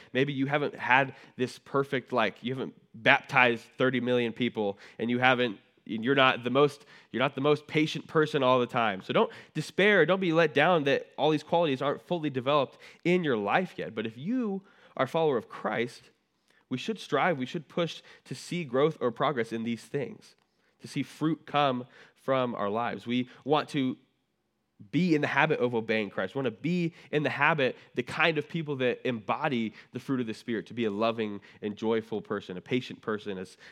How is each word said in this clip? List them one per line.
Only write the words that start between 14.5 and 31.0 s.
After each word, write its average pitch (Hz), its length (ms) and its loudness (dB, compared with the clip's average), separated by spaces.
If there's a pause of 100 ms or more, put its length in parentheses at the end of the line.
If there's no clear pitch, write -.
are 131 80 0
a 127 40 -6
follower 160 280 0
of 104 120 -6
Christ, - 640 -6 (580)
we 127 100 -4
should 220 200 -6
strive, 147 400 0
we 127 80 -4
should - 220 -10
push - 340 -4 (220)
to - 100 -10
see 170 300 -6
growth 143 360 0
or 123 120 0
progress 135 400 -2
in 113 100 -4
these 113 200 -4
things, - 520 -10 (460)
to 113 80 -14
see 139 160 -6
fruit - 420 -4
come 135 380 0 (400)
from 127 320 0
our 101 120 -2
lives. 117 380 -4
We 123 220 0 (160)
want 143 240 2
to 131 280 -2 (960)
be 170 220 4
in 147 60 4
the 147 60 0
habit 151 340 2
of 123 140 0
obeying 110 340 0
Christ. 95 260 -6
We 135 40 -6
want 127 160 -4
to - 80 -20
be 170 320 -2 (180)
in 151 100 2
the 143 60 0
habit, 139 480 2 (200)
the 123 60 0
kind 156 360 0
of - 100 -4
people 151 280 -4
that 127 300 0
embody 120 680 -2 (180)
the 123 80 -10
fruit 131 200 -2
of 120 60 -4
the 110 60 -6
Spirit, 107 360 -6
to 110 60 -14
be 117 120 -2
a 104 40 0
loving 107 520 -2 (180)